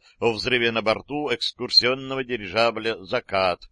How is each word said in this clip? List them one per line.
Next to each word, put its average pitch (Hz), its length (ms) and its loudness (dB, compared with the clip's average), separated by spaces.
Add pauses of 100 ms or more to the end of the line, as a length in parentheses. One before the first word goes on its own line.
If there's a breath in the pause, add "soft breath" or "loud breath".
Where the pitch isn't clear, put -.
(200 soft breath)
о 113 140 2
взрыве 117 380 0
на 113 100 0
борту 123 520 -2
экскурсионного 131 920 0
дирижабля 110 800 -2
«Закат». 95 560 0 (100)